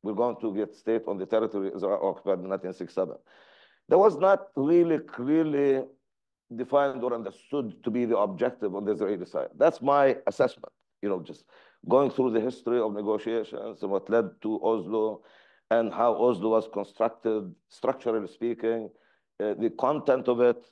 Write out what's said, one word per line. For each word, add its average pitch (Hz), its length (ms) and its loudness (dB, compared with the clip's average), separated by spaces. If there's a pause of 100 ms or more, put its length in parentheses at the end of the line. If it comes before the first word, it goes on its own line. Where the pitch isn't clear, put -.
We're 104 120 -6
going 117 260 0
to 107 160 -4
get 104 180 -4
state 110 340 -2
on 101 100 -6
the 92 80 -6
territory 107 500 -2
Israel 98 260 -2
occupied 95 380 -2
in 92 100 -10
nineteen 92 220 -6
sixty-seven." 90 460 -6 (720)
That 156 80 6
was 196 200 6
not 190 380 2
really 160 440 2
clearly 143 840 0 (720)
defined 131 480 0
or 123 100 -2
understood 113 680 -8
to 120 80 -2
be 123 140 0
the 110 120 4
objective 101 560 2
on 101 120 -4
the 107 80 2
Israeli 98 320 -2
side. - 320 -6
That's 160 240 4
my 139 340 4 (120)
assessment, - 440 -2 (300)
you 101 80 -4
know, 92 100 -2
just - 240 -16 (460)
going 131 200 4
through 131 220 0
the 113 80 2
history 120 400 -2
of 107 140 -2
negotiations 107 920 -6
and 98 80 -4
what 98 180 -4
led 113 200 2 (140)
to 110 200 -2
Oslo 107 600 -2 (480)
and 113 220 2
how 113 220 2
Oslo 110 360 2
was 110 200 2
constructed, 104 840 -4 (140)
structurally 117 640 -4
speaking, 113 600 -4 (540)
uh, 104 120 -2
the 110 220 -2
content 131 520 0
of 120 100 0
it 120 320 2